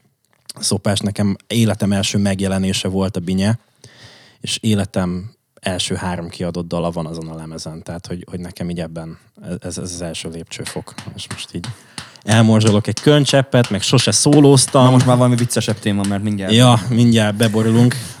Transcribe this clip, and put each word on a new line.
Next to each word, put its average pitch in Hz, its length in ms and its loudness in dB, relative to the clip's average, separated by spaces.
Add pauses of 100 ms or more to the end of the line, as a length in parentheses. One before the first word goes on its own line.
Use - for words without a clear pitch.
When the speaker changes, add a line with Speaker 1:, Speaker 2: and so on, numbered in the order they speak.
(580)
Speaker 1:
szopás, 101 420 -2
nekem 101 360 -2 (100)
életem 104 460 0
első 98 260 0
megjelenése 95 720 0
volt 95 280 -2
a 95 40 -4
Binye, 95 380 0 (840)
és - 200 -6
életem 95 760 -2 (240)
első 92 340 -4
három 90 340 -6
kiadott 85 400 -8
dala 85 220 -2
van 85 160 -6
azon 82 220 -10
a 80 60 -14
lemezen, 80 480 -14
tehát 85 240 -14
hogy, 87 240 -12
hogy 92 100 -10
nekem 87 300 -10
így 87 100 -6
ebben 82 380 -12 (420)
ez, 90 180 -10
ez - 0 -
az 87 240 -10
első 82 280 -10
lépcsőfok. - 640 -12 (200)
És 95 140 -14
most - 260 -14
így - 120 -8 (560)
elmorzsolok 110 640 4
egy - 140 -4
könycseppet, 139 720 2
meg 101 120 -4
sose - 280 2
szólóztam. 139 760 6
Speaker 2:
Na 127 60 6
most 127 160 4
már 123 100 4
valami 123 200 4
viccesebb 117 420 -2
téma, 101 260 -2
mert 98 180 -2
mindjárt 101 300 -2
Speaker 1:
Ja, 120 360 6
mindjárt 113 480 4
beborulunk. 113 580 2 (260)